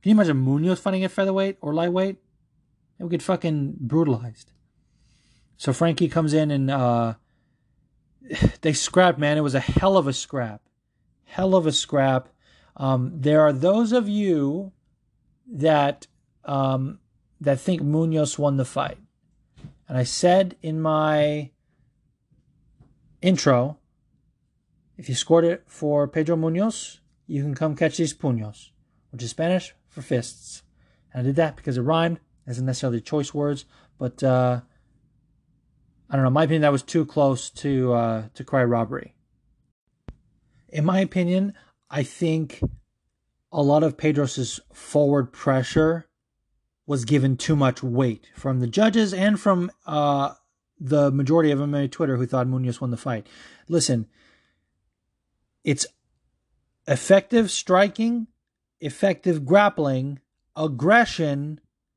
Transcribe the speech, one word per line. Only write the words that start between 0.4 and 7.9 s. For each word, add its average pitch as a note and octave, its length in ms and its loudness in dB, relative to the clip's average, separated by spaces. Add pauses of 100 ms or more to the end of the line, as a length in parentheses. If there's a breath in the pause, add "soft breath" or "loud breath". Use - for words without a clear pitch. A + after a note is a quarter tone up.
fighting F#3+ 240 -2
at F#3 80 -4
featherweight G3 500 -2
or D3 120 -6
lightweight? F3+ 440 -2 (840)
It - 40 -12
would E3+ 60 -8
get E3+ 120 -2
fucking D#3 580 -4
brutalized. B2 720 -2 (1040)
So - 160 -4
Frankie E3 380 0
comes D#3 240 0
in D3+ 180 0
and, C3+ 180 0
uh, A#2+ 440 0 (1080)